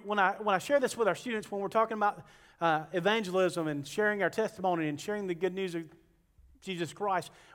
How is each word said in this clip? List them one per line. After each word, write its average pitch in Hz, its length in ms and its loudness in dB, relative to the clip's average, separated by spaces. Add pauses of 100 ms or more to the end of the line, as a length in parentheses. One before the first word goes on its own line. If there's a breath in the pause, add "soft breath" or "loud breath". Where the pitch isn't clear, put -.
when 208 140 0
I, 190 140 4
when 202 220 0
I 180 40 2
share 285 200 2
this 254 160 0
with 226 120 2
our 170 80 4
students, 220 360 -6
when 202 80 -4
we're 196 100 -4
talking 220 280 0
about, 202 260 0 (380 loud breath)
uh, 156 320 2
evangelism 180 760 2
and 143 180 -4
sharing 208 360 0
our 170 80 2
testimony 185 580 0
and 147 140 -4
sharing 208 240 -4
the 180 80 -2
good 180 220 -2
news 190 180 -4
of 165 120 -6 (760)
Jesus 175 320 -4
Christ 190 380 -2 (240 loud breath)